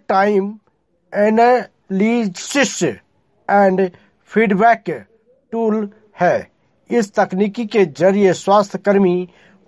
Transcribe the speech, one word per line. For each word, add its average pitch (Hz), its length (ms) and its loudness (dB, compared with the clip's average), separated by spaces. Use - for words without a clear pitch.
टाइम 202 500 0
एनालिसिस 220 1700 0
एंड 196 400 2
फीडबैक 208 800 0
टूल 220 380 -4
है। 147 300 0
इस 226 240 -2
तकनीकी 202 520 -2
के 208 180 2
जरिए 185 480 0
स्वास्थ्य 202 460 0
कर्मी 185 500 0